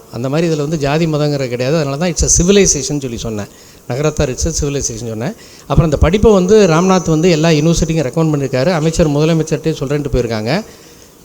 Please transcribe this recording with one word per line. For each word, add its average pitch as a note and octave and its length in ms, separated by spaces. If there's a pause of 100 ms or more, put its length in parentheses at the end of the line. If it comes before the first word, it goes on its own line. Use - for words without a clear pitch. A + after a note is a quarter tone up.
(120)
அந்த A#2+ 160
மாதிரி D#3+ 260
இதுல - 20
வந்து D3 220
ஜாதி D3 280
மதங்கிறது D3 420
கிடையாது. B2+ 280
அதனால C#3 200
தான் E3+ 160
it's - 100
a E3+ 220
civilization D#3+ 560
சொல்லி A#2 180
சொன்னேன். G#2 280 (420)
நகரத்தார் D3 420
it's B2+ 160
a E3 140
civilization B2 480
சொன்னேன். A2+ 260 (260)
அப்புறம் D3 240
இந்த C#3+ 120
படிப்பை G#3 360
வந்து G3 340
ராம்நாத் E3+ 420
வந்து D#3+ 220
எல்லா D#3+ 180
யூனிவர்சிட்டிக்கும் D#3+ 580
ரெக்கமெண்ட் D#3 280
பண்ணியிருக்காரு. C3 360
அமைச்சர் D#3+ 400
முதலமைச்சர்கிட்டயே D#3 680
சொல்றேன்ட்டு C#3+ 360
போயிருக்காங்க. A#2+ 520 (600)